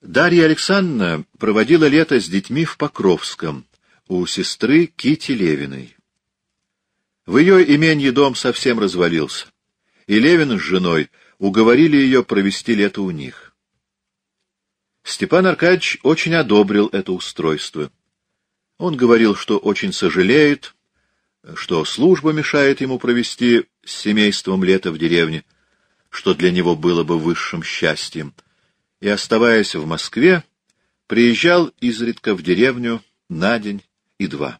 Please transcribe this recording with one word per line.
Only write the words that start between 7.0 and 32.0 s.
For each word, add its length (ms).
В 140
ее 260
именье 480
дом 220
совсем 440
развалился, 680
и 140
Левин 380
с 20
женой 500
уговорили 580
ее 260
провести 520
лето 260
у 100
них. 460
Степан 420
Аркадьевич 560
очень 320
одобрил 580
это 200
устройство. 800
Он 180
говорил, 400
что 220
очень 380
сожалеет, 800
что 300
служба 480
мешает 480
ему 180
провести 640
с 80
семейством 680
лето 300
в 60
деревне, 460
что 260
для 160
него 260
было 280
бы 140
высшим 440
счастьем, 720
и, 80
оставаясь 680
в 120
Москве, 580
приезжал 720
изредка 540